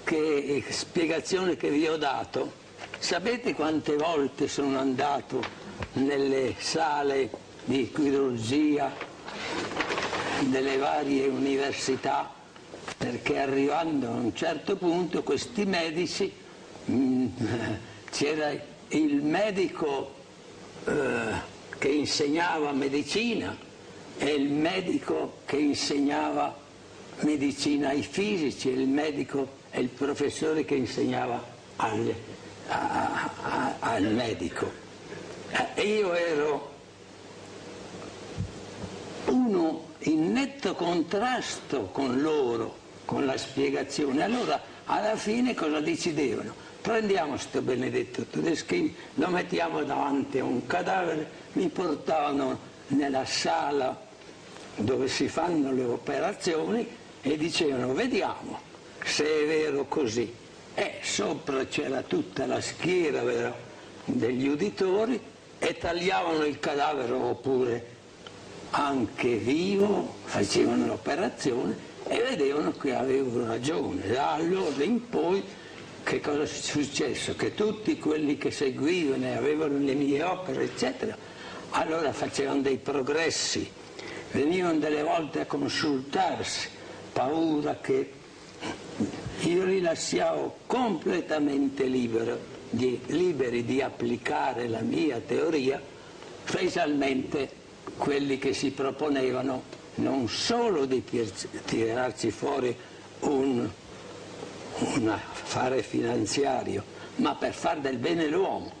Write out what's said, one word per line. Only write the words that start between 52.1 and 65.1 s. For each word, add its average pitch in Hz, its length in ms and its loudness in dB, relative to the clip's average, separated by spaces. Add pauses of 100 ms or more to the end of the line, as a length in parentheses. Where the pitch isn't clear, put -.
nella 135 380 2
sala 143 840 0 (720)
dove 123 280 2
si 131 200 2
fanno 160 440 2
le 127 120 2
operazioni 160 1040 0 (340)
e 143 160 0
dicevano: 143 560 2
"Vediamo 202 680 0 (440)
se - 200 0
è 151 220 4
vero 151 400 2
così". 117 480 0 (400)
E - 280 -2
sopra 143 640 0
c'era 135 380 -2
tutta - 420 -2
la 120 160 0
schiera, 156 640 2
vero, 120 320 0 (500)
degli 127 420 2
uditori 190 720 2 (380)